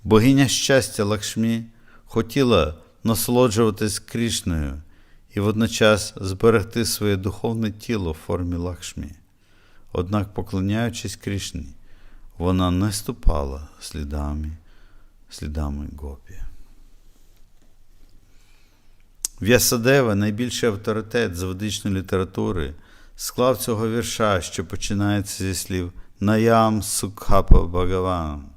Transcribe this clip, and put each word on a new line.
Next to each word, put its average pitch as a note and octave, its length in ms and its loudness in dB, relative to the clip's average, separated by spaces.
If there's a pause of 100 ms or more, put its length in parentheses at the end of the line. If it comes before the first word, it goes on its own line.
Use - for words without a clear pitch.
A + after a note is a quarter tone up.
Богиня C3 460 6
щастя - 560 2
Лакшмі A2 600 -2 (400)
хотіла A2+ 720 2 (300)
насолоджуватись A2+ 920 2
Крішною E2 840 -4 (520)
і G2+ 60 -2
водночас G#2+ 760 2
зберегти G#2+ 680 2
своє G2+ 320 0
духовне A2 540 -4
тіло G2+ 420 -4
в - 20 -6
формі F2 420 -4
Лакшмі. E2+ 540 -8 (800)
Однак, G2 420 -4
поклоняючись G#2 840 -4
Крішні, G2 500 -8 (720)
вона F2+ 320 0
не F#2+ 220 0
ступала C#2+ 760 -2 (120)
слідами, D2 680 -6 (800)
слідами D2 680 -8
гопі. C#2+ 380 -14 (3000)
В'ясадева, A#2+ 720 4
найбільший G#2 540 -2
авторитет G#2 680 -4
з F2 60 -6
ведичної F#2+ 540 -4
літератури, F#2 800 -4 (420)
склав B2+ 400 0
цього A2 340 -2
вірша, A2 500 0
що - 240 -8
починається G2+ 800 -2
зі F#2+ 100 -2
слів F2+ 380 -6 (280)
«Наям A2 640 4
Сукхапа - 800 6
Бхагаван» F2 840 -2 (120)